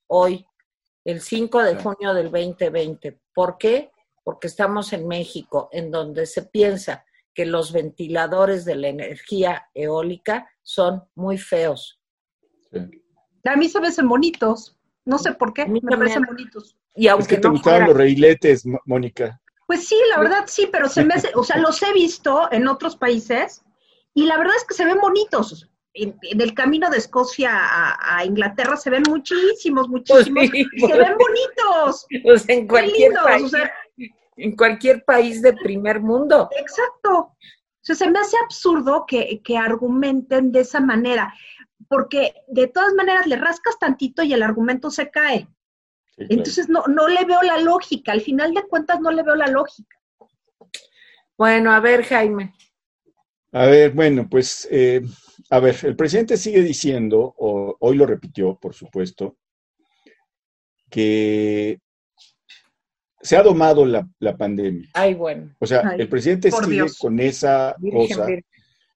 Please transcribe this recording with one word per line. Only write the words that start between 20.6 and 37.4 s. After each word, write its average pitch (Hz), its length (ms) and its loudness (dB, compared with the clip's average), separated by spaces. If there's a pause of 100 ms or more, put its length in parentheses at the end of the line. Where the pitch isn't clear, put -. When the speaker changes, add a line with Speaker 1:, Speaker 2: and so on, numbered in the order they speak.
Speaker 3:
pero 294 160 0
se 294 160 0
me 330 120 2
hace, - 200 -4
o 240 80 0
sea, 311 140 -2
los 320 260 0
he 403 100 0
visto 330 580 0
en 240 160 0
otros 277 280 -6
países 240 680 -4 (500)
y 294 120 2
la 320 120 2
verdad 359 200 0
es 480 80 -6
que - 100 -10
se 359 100 -2
ven 370 140 2
bonitos. 392 680 -2 (260)
En, 202 280 -10
en 208 180 -4
el 226 120 -2
camino 311 360 0
de 277 80 0
Escocia 254 560 -2
a, 170 640 -2
a 180 80 -4
Inglaterra 208 520 -2
se 285 120 -8
ven 262 180 2
muchísimos, 320 840 0
muchísimos, 247 440 6
Speaker 1:
Pues 277 180 2
sí, 269 220 0
Speaker 3:
y 247 80 -10
se 240 60 6
Speaker 1:
pues - 100 2
Speaker 3:
ven 370 100 6
Speaker 1:
sí. 392 60 -2 (500)
Speaker 3:
bonitos. 320 420 0 (180)
Speaker 1:
Pues 233 260 6
en 247 120 2
Speaker 3:
Qué 214 60 -8
Speaker 1:
cualquier 415 420 4
Speaker 3:
lindos, 359 140 2
Speaker 1:
país, 269 200 4
Speaker 3:
o 262 60 -6
sea. 302 240 -2 (640)
Speaker 1:
en 214 180 -8
cualquier 233 500 2
país 233 360 2
de 247 120 6
primer 208 480 -4
mundo. 254 480 2 (100)
Speaker 3:
Exacto. 427 600 -4
O - 160 -6 (460)